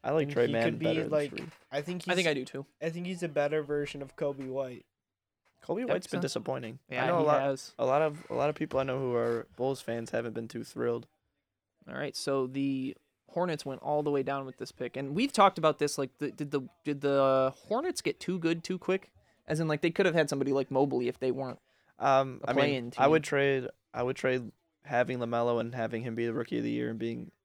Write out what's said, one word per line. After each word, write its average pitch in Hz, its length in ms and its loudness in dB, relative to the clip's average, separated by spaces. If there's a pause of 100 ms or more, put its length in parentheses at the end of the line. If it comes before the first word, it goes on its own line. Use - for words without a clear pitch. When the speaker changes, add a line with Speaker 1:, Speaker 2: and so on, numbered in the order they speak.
Speaker 1:
I 131 80 0
like 156 120 4
Speaker 2:
And 143 100 -2
Speaker 1:
Trey 123 140 4
Speaker 2:
he 117 60 0
Speaker 1:
Mann 113 120 2
Speaker 2:
could 113 140 0
be, 160 60 -4
Speaker 1:
better - 180 2
than - 80 -4
Speaker 2:
like, 147 200 0
Speaker 1:
Sharif. - 280 -10 (120)
Speaker 2:
I 143 100 -2
think 175 260 -8
Speaker 3:
I 180 80 0
think 180 120 2
Speaker 2:
he's, - 0 -
Speaker 3:
I 151 60 4
do 131 120 -2
too. 139 200 -10 (160)
Speaker 2:
I 165 80 -2
think 175 180 -6
he's 180 160 -4
a 165 60 -2
better 147 340 2
version 143 380 -2
of 135 160 -12
Coby 139 320 -2
White. 127 360 -6 (800)
Speaker 1:
Coby 185 140 -2
Speaker 3:
That 254 80 -2
Speaker 1:
White's - 0 -
Speaker 3:
makes 185 200 -2
Speaker 1:
been 180 100 -4
Speaker 3:
sense. 175 60 0 (100)
Speaker 1:
disappointing. 127 460 -4 (120)
I 127 40 -8
Speaker 3:
Yeah, 127 120 0
Speaker 1:
know 175 120 4
Speaker 3:
he 156 40 4
Speaker 1:
a - 40 4
lot, 147 140 6
Speaker 3:
has. 139 380 -2
Speaker 1:
a 120 60 2
lot 139 180 4
of, 151 140 0 (120)
a 117 60 -4
lot 139 140 2
of 151 60 -2
people 147 260 -2
I - 20 0
know 131 160 -2
who 123 160 0
are 117 400 0
Bulls 131 260 -2
fans 117 300 -6
haven't 117 220 -2
been 113 160 -6
too 117 160 -8
thrilled. 120 420 -4 (840)
Speaker 3:
All - 60 -10
right, 135 200 -6
so 135 300 0
the 135 500 -4 (360)
Hornets 175 340 -2
went 135 160 -8
all 147 220 0
the 147 80 2
way 139 100 2
down 135 240 -4
with 131 140 -14
this - 120 -10
pick, - 240 -8
and 139 200 -6
we've 254 180 0
talked 208 240 6
about 156 220 2
this. 147 180 0
Like, 135 220 -4
the, 147 120 -2
did 143 200 -8
the, 139 100 0 (220)
did 143 180 -4
the 135 500 4 (160)
Hornets 294 340 -2
get - 180 -4
too 185 180 -2
good 165 260 0
too 185 140 -4
quick? - 340 -2 (360)
As 156 120 0
in, 160 80 2
like, 151 140 0
they 170 100 2
could 190 140 2
have 170 100 4
had 151 140 4
somebody 139 240 0
like 135 180 0
Mobley 131 360 2
if 123 120 -4
they 131 120 0
weren't 131 280 -6 (400)
Speaker 1:
Um, 135 440 2
Speaker 3:
a - 60 -4
Speaker 1:
I 127 40 0
mean, - 80 2
Speaker 3:
play-in 131 360 0
Speaker 1:
I 131 100 6
would 156 160 6
Speaker 3:
team. - 60 -8
Speaker 1:
trade, 139 380 4 (260)
I 120 100 -2
would 127 120 0
trade 127 360 0 (340)
having 123 340 2
LaMelo 117 400 2
and 117 160 -4
having 113 280 -4
him 117 120 -6
be 117 100 0
the 113 80 -2
rookie 120 260 -4
of 113 40 -2
the 117 80 -2
year 120 180 -2
and 113 100 -6
being 117 320 -6 (140)